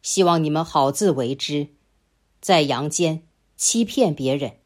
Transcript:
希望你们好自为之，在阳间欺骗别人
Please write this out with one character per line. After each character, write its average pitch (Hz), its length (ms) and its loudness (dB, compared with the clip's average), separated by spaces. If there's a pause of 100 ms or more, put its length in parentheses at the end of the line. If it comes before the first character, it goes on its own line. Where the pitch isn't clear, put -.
希 - 200 -2
望 170 220 2
你 151 60 -2
们 160 140 -2
好 139 280 2
自 190 180 0
为 131 240 -2
之， 147 340 -6 (720)
在 170 220 2
阳 135 260 -2
间 160 380 -2 (300)
欺 - 280 0
骗 208 300 0
别 131 200 -2
人 139 320 -6